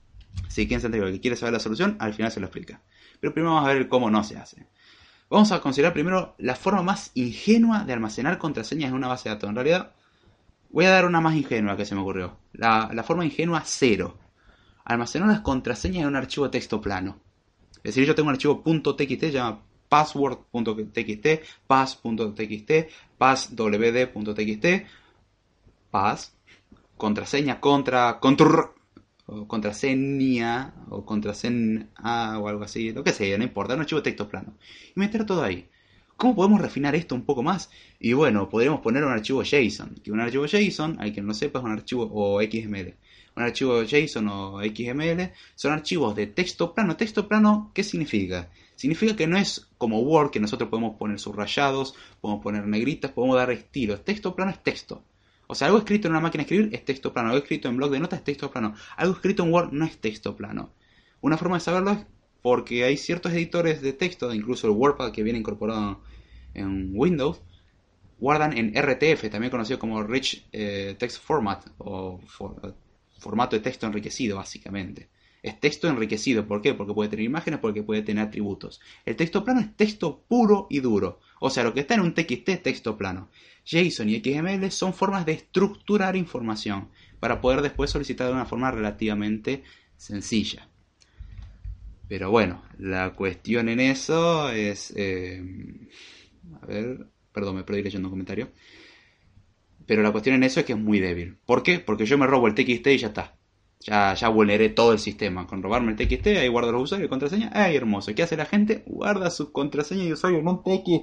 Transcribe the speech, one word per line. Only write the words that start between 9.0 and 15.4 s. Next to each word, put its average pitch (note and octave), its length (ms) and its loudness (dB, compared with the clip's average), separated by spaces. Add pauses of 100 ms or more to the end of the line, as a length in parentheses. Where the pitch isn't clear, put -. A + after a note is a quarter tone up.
base B2 200 -4
de A2 60 -4
datos. G#2 140 -6
En G#2 80 -4
realidad, D#3 360 0 (800)
voy E3+ 140 4
a F#3+ 60 8
dar F#3 160 8
una E3+ 140 4
más D#3+ 140 4
ingenua A2 420 0
que G2+ 80 -4
se G2+ 120 -4
me G2 60 -2
ocurrió. F#2 360 -6 (140)
La, A2 400 2
la A2+ 100 -4
forma E3+ 220 0
ingenua E3 400 -2
cero. F#2+ 540 0 (680)
Almacenar A#2+ 440 0
las G#3 120 4